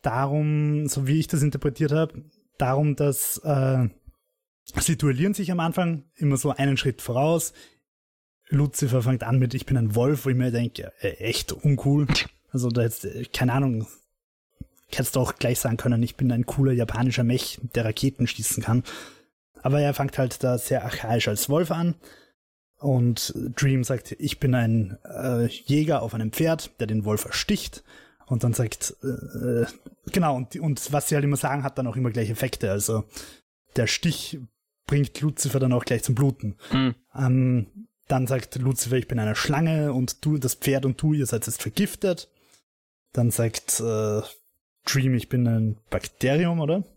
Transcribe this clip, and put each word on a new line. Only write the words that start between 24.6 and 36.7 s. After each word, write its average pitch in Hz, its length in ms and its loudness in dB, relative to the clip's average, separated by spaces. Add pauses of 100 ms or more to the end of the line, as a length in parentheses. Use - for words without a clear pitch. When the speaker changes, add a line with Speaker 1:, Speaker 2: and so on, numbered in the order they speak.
Speaker 1:
äh, 120 440 -2
Jäger 147 520 0
auf 113 140 -6
einem 110 180 -2
Pferd, 160 380 0 (100)
der 117 60 -2
den 107 180 0
Wolf 107 220 0
ersticht.“ - 580 -4 (420)
Und 120 160 0
dann 120 120 2
sagt, - 480 -4
äh, 120 640 -2 (460)
genau, 160 240 2
und, 127 200 -6
und 151 360 -4
was 147 160 -2
sie 156 80 2
halt 143 80 2
immer 143 120 2
sagen, 139 260 -2
hat 135 160 -6
dann 127 80 -2
auch 113 100 -4
immer 123 140 0
gleich 110 200 -2
Effekte. 113 400 -4
Also 104 340 -2 (720)
der 117 100 2
Stich - 520 -2 (480)
bringt 143 340 0
Lucifer 143 380 -2
dann 127 160 2
auch 123 100 0
gleich 120 200 -2
zum 131 100 2
Bluten. 117 420 0 (140)